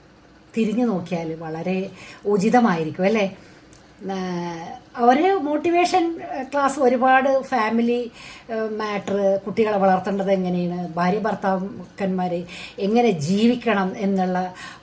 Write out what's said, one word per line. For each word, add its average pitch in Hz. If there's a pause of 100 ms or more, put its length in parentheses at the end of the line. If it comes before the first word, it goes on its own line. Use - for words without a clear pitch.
(580)
തിരിഞ്ഞു 220
നോക്കിയാൽ 170
വളരെ 170 (360)
ഉചിതമായിരിക്കും, 196
അല്ലേ? 202 (760)
ആ, 190 (800)
അവര് 285
മോട്ടിവേഷൻ, 339 (120)
ഏ, 277
ക്ലാസ് 277
ഒരുപാട് 262
ഫാമിലി, 233 (380)
ഏ, 226
മാറ്റർ, 202
കുട്ടികളെ 214
വളർത്തേണ്ടത് 190
എങ്ങനെയാണ്, 175
ഭാര്യ 180
ഭർത്താക്കന്മാരെ 185 (360)
എങ്ങനെ 220
ജീവിക്കണം 196
എന്നുള്ള 185 (300)